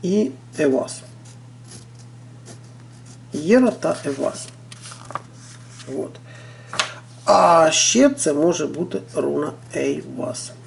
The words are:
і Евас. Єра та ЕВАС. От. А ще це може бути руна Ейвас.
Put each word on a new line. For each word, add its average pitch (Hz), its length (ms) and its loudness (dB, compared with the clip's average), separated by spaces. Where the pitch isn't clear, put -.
і 208 300 0
Евас. 135 440 0
Єра 202 380 4
та 165 240 -4
ЕВАС. 139 420 -4
От. 156 220 -10
А 165 400 6
ще 254 380 4
це - 240 -2
може 160 340 2
бути 170 340 -6
руна 143 360 -2
Ейвас. 135 760 -6